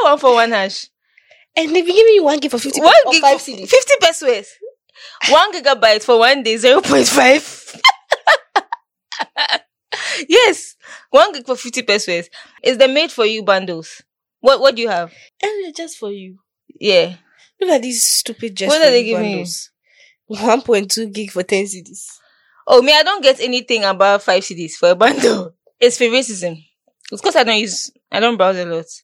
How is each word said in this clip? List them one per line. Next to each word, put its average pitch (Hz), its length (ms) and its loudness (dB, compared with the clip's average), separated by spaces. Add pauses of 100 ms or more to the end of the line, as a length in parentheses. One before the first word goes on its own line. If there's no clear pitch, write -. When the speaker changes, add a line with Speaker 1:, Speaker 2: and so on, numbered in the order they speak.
Speaker 1:
one 294 140 4
four 269 180 4
one 233 160 2
hash. 196 360 -6 (680)
Speaker 2:
And 320 200 -2
they've 349 100 2
been 349 100 -2
giving 453 200 6
you 381 80 4
one 294 160 0
gig 277 100 -6
for 247 100 -6
fifty 277 220 -8
Speaker 1:
One 320 120 6 (120)
Speaker 2:
or 247 60 -2
Speaker 1:
gig 320 100 0
Speaker 2:
five 277 180 4
Speaker 1:
for - 40 -16
Speaker 2:
C 254 140 -14
Ds. 190 120 -16
Speaker 1:
fifty 523 320 4
pesos. 277 460 -2 (800)
One 349 240 2
gigabyte 233 500 0
for 240 160 2
one 269 220 2
day, 220 160 -4
zero 254 240 4
point 269 260 0
five. 269 680 0
<laughs> - 60 -20 (2500)
Yes, 415 460 0 (340)
one 339 240 4
gig 262 120 -14
for 262 100 -6
fifty 247 260 -8
pesos. 202 480 -4 (340)
It's 254 140 0
the 262 100 6
made 294 240 -2
for 233 140 -2
you 220 180 -4
bundles. 185 580 -4 (380)
What, 254 200 2
what 269 160 2
do 233 60 -8
you 233 80 -4
have? 170 220 -6 (300)
Speaker 2:
Eh, 392 340 -8
just 330 220 -14
for 208 140 -12
you. 190 260 -16 (420)
Speaker 1:
Yeah. 180 360 0 (460)
Speaker 2:
Look 370 80 -2
at 285 120 0
these 240 220 -6
stupid - 520 -6
Just 196 140 -4
Speaker 1:
What 302 120 0
Speaker 2:
for 311 60 6
Speaker 1:
are 269 40 4
they 240 100 2
Speaker 2:
You 220 140 -6
Speaker 1:
giving 214 140 -4
you? - 80 -6
Speaker 2:
bundles. 175 320 -12 (580)
One 220 340 -2
point 202 300 -2
two 226 160 -6
gig 202 240 -12
for 180 120 -6
ten 196 240 -4
C 185 140 -16
Ds. - 380 -20 (480)
Speaker 1:
Oh, 247 140 6
me, 277 120 2
I 302 100 4
don't 381 200 -4
get 262 160 2
anything 247 440 -4
above 196 400 0
five 190 200 0
C 190 120 -14
Ds 165 220 -12
for 175 140 2
a 180 40 0
bundle. 220 580 0 (120)
<laughs> - 140 -20
It's 240 180 2
favoritism. 226 600 -4 (540)
It's 208 100 -14
'cause 392 140 -2
I 285 80 4
don't 226 140 0
use, 208 320 -6 (220)
I - 80 -4
don't 233 180 -2
browse 190 200 0
a 180 80 -8
lot. 165 200 -8 (180)